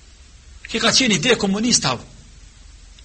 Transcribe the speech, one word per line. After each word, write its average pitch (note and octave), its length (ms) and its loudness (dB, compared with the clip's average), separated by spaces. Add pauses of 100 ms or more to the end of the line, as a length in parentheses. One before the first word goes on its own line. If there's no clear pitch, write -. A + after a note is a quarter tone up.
(680)
Kjo A#3 140 -4
ka A3+ 100 2
qenë A3 240 2
ide A3+ 180 2
komunistave. G3 720 -2 (1000)